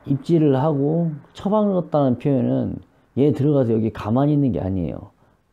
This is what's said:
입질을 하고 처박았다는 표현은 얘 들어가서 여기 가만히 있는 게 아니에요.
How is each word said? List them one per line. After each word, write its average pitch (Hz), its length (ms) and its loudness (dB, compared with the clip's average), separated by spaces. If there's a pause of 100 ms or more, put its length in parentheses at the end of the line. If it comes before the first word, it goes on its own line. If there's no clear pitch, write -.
입질을 143 560 2
하고 156 480 0 (220)
처박았다는 180 840 0
표현은 127 580 -2 (420)
얘 147 140 4
들어가서 139 400 2
여기 110 200 0
가만히 135 400 0
있는 139 200 2
게 76 80 -4
아니에요. 85 500 -6 (420)